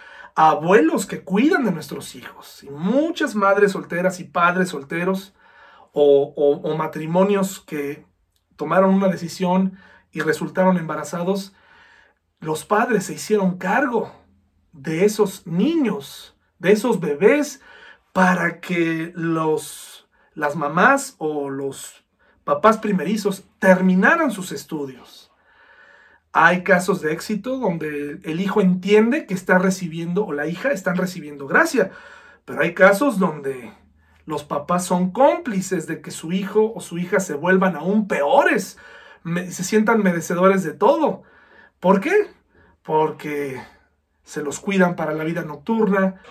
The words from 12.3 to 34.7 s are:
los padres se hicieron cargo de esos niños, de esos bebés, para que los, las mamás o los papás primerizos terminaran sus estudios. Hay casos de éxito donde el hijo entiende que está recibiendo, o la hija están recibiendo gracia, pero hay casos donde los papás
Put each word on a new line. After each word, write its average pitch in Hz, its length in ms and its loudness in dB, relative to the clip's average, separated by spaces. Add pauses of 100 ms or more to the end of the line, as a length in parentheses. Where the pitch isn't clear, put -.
los 156 240 -8
padres 208 420 0
se 160 100 -10
hicieron 190 420 -2
cargo 233 560 -2 (580)
de 160 320 -4
esos 208 420 0
niños, 214 920 -2 (200)
de 175 140 2
esos 214 300 2
bebés, 196 600 0 (520)
para 180 480 0
que 165 520 -2
los, 160 960 -4 (280)
las 147 200 -4
mamás 180 640 0
o 151 320 -4
los 135 560 -10 (400)
papás 214 320 4
primerizos 202 680 -2 (160)
terminaran 190 720 4
sus 190 200 -10
estudios. 139 800 -12 (1000)
Hay 175 320 2
casos 185 380 2
de 156 100 -4
éxito 220 460 -6
donde 156 640 -6
el 156 160 -6
hijo 196 220 0
entiende 208 640 4
que 196 80 -6
está 185 240 2
recibiendo, 175 680 -2
o 160 60 -8
la 147 160 -4
hija 185 220 -4
están 185 260 -2
recibiendo 147 520 -6
gracia, - 440 0 (540)
pero 120 160 -6
hay 175 120 -2
casos 202 440 4
donde 135 560 -4 (520)
los 151 180 -8
papás 175 420 -4